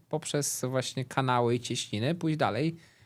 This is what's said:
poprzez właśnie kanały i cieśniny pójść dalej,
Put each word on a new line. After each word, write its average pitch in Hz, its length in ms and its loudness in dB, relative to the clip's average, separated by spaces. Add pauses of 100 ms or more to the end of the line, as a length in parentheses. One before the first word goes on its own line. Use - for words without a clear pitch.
poprzez - 600 -2
właśnie 131 360 -2
kanały 123 500 2
i 117 60 0
cieśniny 120 540 -2
pójść 160 240 -2
dalej, 139 380 2 (300)